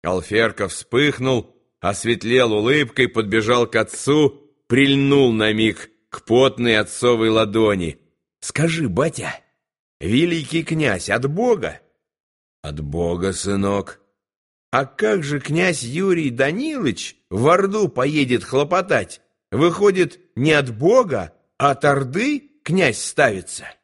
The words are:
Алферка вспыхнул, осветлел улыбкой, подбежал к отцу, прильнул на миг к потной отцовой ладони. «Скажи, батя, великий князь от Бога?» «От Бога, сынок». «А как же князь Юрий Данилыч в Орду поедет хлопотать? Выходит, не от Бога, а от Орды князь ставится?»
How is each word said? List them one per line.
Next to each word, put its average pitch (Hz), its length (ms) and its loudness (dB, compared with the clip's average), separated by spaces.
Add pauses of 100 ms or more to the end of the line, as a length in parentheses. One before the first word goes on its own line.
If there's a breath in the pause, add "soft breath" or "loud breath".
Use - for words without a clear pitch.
Алферка 98 640 -2
вспыхнул, 131 880 -2 (240)
осветлел 113 720 0
улыбкой, 123 560 0
подбежал 113 580 0
к 117 100 -6
отцу, 139 760 0 (120)
прильнул 139 680 4
на 107 200 0
миг 107 380 -2 (180)
к - 160 -18
потной 120 540 2
отцовой 113 500 0
ладони. 107 720 0 (420)
«Скажи, 160 480 -2
батя, - 520 -4 (600)
великий 156 600 0
князь 139 480 -2
от 120 200 -2
Бога?» 175 500 -2 (840)
«От 76 180 -10
Бога, 85 520 -2
сынок». 98 680 -4 (680)
«А 135 140 0
как 208 400 -2
же 143 160 -4
князь 165 420 -2
Юрий 160 480 -2
Данилыч 165 840 -2 (120)
в 113 200 2
Орду 196 400 2
поедет 131 560 0
хлопотать? 147 760 -2 (300)
Выходит, 175 720 2 (160)
не 147 160 2
от 131 240 0
Бога, 156 580 0 (240)
а 139 140 2
от 135 120 -4
Орды 147 680 -2 (120)
князь 156 400 0
ставится?» - 640 -2 (180)